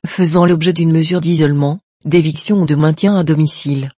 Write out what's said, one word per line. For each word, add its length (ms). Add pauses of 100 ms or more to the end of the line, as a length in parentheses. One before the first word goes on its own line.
faisant 380
l'objet 280
d'une 200
mesure 280
d'isolement, 600 (240)
d'éviction 560
ou 40
de 100
maintien 400
à 80
domicile. 760